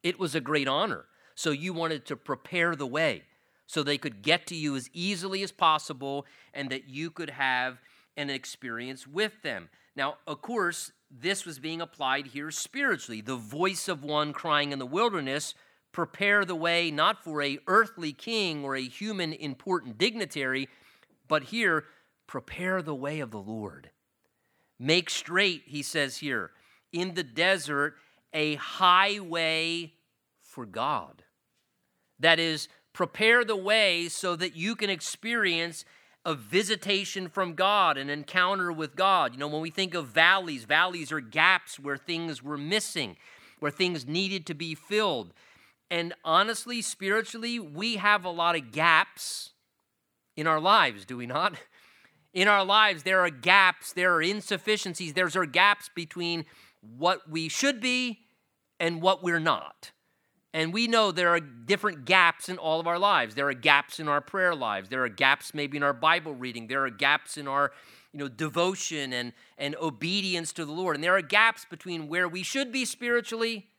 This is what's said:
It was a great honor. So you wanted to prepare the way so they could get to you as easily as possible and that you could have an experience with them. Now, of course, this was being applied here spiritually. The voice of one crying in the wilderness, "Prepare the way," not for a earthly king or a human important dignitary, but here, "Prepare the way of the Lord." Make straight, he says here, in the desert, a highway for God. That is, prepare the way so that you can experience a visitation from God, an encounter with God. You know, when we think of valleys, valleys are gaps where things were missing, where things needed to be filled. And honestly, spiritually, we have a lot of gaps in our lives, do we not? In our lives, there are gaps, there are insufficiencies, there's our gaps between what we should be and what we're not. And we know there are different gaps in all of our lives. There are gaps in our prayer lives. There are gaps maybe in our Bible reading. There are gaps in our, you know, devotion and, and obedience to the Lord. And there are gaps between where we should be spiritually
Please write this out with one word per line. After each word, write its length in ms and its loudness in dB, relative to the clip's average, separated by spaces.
It 160 -2
was 160 -2
a 60 0
great 260 0
honor. 400 0
So 160 -2
you 200 -6
wanted 340 -4
to 100 -8
prepare 600 -2
the 100 -6
way 360 -2
so 160 -4
they 140 0
could 240 -8
get 280 2
to 60 -10
you 220 -4
as 160 -8
easily 500 -4
as 100 -8
possible 720 0
and 160 -8
that 220 -8
you 200 -8
could 200 -10
have 500 -2
an 140 -6
experience 760 -10
with 340 -6
them. 300 -8
Now, 300 -2
of 160 -10
course, 500 -4
this 360 -6
was 120 -12
being 220 -8
applied 460 -4
here 240 -10
spiritually. 720 -4
The 140 -4
voice 520 -4
of 160 -6
one 300 -2
crying 360 0
in 80 -4
the 60 -6
wilderness, 680 -2
"Prepare 520 2
the 120 -4
way," 340 2
not 340 2
for 160 -4
a 260 -2
earthly 460 2
king 500 -2
or 140 -4
a 100 -4
human 460 -6
important 640 -4
dignitary, 720 -2
but 180 0
here, 420 0
"Prepare 560 -6
the 120 -6
way 240 -6
of 120 -6
the 100 -10
Lord." 500 -10
Make 300 2
straight, 560 0
he 180 -10
says 360 -4
here, 340 -4
in 220 -4
the 100 -4
desert, 720 0
a 220 0
highway 1400 2
for 240 -14
God. 580 -4
That 200 4
is, 300 -2
prepare 540 2
the 100 -2
way 500 2
so 300 -4
that 180 -4
you 220 -4
can 140 -2
experience 960 -4
a 120 -2
visitation 960 -2
from 240 -2
God, 420 4
an 140 -6
encounter 600 0
with 240 -6
God. 380 2
You 60 -14
know, 100 -4
when 140 -2
we 80 -6
think 240 -4
of 140 -4
valleys, 560 6
valleys 480 2
are 80 -2
gaps 580 2
where 180 -4
things 460 -6
were 160 -6
missing, 580 -2
where 120 -2
things 340 -2
needed 400 -2
to 100 -8
be 200 -8
filled. 580 -2
And 220 -2
honestly, 600 2
spiritually, 760 -4
we 380 -4
have 300 2
a 40 -4
lot 240 2
of 160 -4
gaps 840 2
in 100 -2
our 140 4
lives, 460 4
do 100 -10
we 80 -8
not? 300 -2
In 140 4
our 180 6
lives, 380 4
there 160 4
are 100 4
gaps, 640 4
there 180 2
are 80 4
insufficiencies, 960 -2
there's 220 0
our 100 2
gaps 480 4
between 500 -6
what 480 -2
we 180 -2
should 320 0
be 460 -2
and 220 -2
what 220 4
we're 180 0
not. 520 -2
And 200 -2
we 160 0
know 240 4
there 160 2
are 100 4
different 680 -4
gaps 420 4
in 100 -6
all 220 0
of 80 -2
our 100 0
lives. 380 2
There 100 0
are 80 0
gaps 460 4
in 80 -4
our 120 2
prayer 320 0
lives. 360 -4
There 160 -2
are 40 0
gaps 460 2
maybe 220 -4
in 80 0
our 80 4
Bible 420 2
reading. 320 -10
There 180 -2
are 60 -2
gaps 460 0
in 100 -10
our, 260 0
you 60 -16
know, 80 -6
devotion 840 -2
and, 200 -4
and 200 -4
obedience 800 -2
to 100 -6
the 80 -8
Lord. 240 -2
And 80 -4
there 100 4
are 80 4
gaps 440 2
between 420 -10
where 200 0
we 140 -8
should 300 -4
be 120 -2
spiritually 840 -4